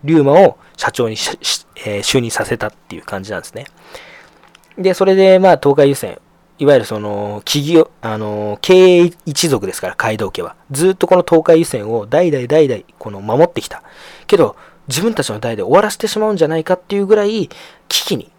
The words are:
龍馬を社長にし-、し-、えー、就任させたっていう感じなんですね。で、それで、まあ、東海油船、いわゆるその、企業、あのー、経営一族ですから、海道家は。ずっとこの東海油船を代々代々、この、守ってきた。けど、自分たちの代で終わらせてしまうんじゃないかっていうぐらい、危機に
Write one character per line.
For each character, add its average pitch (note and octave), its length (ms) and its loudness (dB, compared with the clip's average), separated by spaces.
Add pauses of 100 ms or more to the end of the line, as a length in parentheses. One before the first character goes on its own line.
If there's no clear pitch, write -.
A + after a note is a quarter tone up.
龍 D#3 160 2
馬 C#3 140 2
を F#3 240 6 (180)
社 - 160 -4
長 A#2+ 160 -2
に A2 80 -6
し-、 - 260 -8
し-、 - 240 -6 (200)
え G2+ 140 -6
ー、 - 0 -
就 C3 200 -2
任 A#2 120 -4
さ - 140 -6
せ A#2+ 120 -6
た A2+ 100 -6
っ G#2+ 60 -10
て - 220 -20
い D#2 40 -16
う - 40 -20
感 F#2+ 200 -10
じ G#2 80 -14
な F#2+ 60 -8
ん F2+ 40 -10
で - 60 -20
す - 60 -20
ね。 G2+ 120 -14 (1120)
で、 F#3 160 0
そ F#3+ 120 0
れ F#3+ 100 4
で、 F#3+ 240 6
ま F#3 120 6
あ、 D3+ 60 4
東 C#3 180 2
海 D3 80 4
油 C#3 120 2
船、 - 240 -12 (400)
い C#3+ 60 -2
わ C#3+ 80 6
ゆ C3 80 6
る G#2 40 -8
そ G#2+ 140 -8
の、 G#2 460 -8
企 D3 260 -4
業、 D#3+ 200 4 (100)
あ A2 160 -8
の G#2 400 -6
ー、 - 20 -20
経 F#3 440 6
営 E3+ 80 2 (140)
一 D#3 240 -4
族 G#2+ 160 -2
で F#2 80 -8
す - 80 -12
か F#2 60 -8
ら、 F2 80 -10
海 A2 220 -6
道 G2 140 -6
家 - 100 -10
は。 E2 140 -12 (160)
ず D#3 180 0
っ F#3 60 -2
と F#3 120 -2
こ F#3 80 4
の F3+ 80 2
東 D#3+ 200 2
海 E3 120 4
油 E3 100 2
船 G#2+ 240 -8
を A2 180 -4
代 E3 240 0
々 B2+ 160 -4
代 D3+ 200 2
々、 A2 140 -4 (160)
こ A2 140 -14
の、 G2 100 -14
守 A2+ 220 2
っ F3 40 4
て - 140 -6
き - 60 -14
た。 - 160 -16 (440)
け G3+ 100 2
ど、 A#2+ 180 2 (320)
自 C#3 140 -6
分 A3 120 -2
た D3 100 -4
ち - 80 -6
の A2+ 80 -8
代 A#2 160 -6
で G#2 80 -6
終 A2+ 120 0
わ G3 60 6
ら G#3+ 100 -2
せ - 60 -12
て A3 100 -6
し G#3+ 120 -4
ま G#3+ 100 0
う G#3 40 -2
ん G3 40 -4
じ - 60 2
ゃ - 40 0
な D#3+ 100 -2
い D#3+ 60 -4
か F#3 100 -2
っ F3+ 60 -4
て - 160 -8
い G3+ 40 0
う G3 60 0
ぐ G#3 100 4
ら G#3 100 0
い、 G#3 240 -4 (380)
危 - 180 -4
機 - 120 -4
に - 220 -14